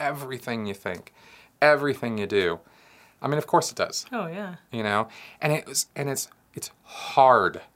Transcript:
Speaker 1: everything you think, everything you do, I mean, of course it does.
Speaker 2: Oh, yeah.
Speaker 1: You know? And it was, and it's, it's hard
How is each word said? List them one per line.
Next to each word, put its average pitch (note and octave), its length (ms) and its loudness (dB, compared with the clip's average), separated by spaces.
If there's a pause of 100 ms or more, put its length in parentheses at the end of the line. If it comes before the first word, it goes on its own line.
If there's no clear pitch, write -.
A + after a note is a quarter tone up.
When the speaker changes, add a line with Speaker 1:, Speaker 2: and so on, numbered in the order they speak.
Speaker 1:
everything C3 680 -6
you G2 80 -6
think, - 380 -12 (480)
everything C#3 580 2
you G2+ 80 -4
do, F#2 320 2 (640)
I A#2 60 -2
mean, D3 100 0
of D3+ 80 -4
course - 240 4
it - 60 -12
does. - 360 -4
Speaker 2:
Oh, G#3+ 140 -4
yeah. F3+ 300 -10 (140)
Speaker 1:
You A#2 120 -6
know? G#2+ 260 0 (320)
And D3+ 120 0
it D#3 140 -4
was, C3+ 200 -4 (100)
and C#3 140 -4
it's, - 180 -6 (260)
it's - 160 -12 (120)
hard A2+ 800 4 (140)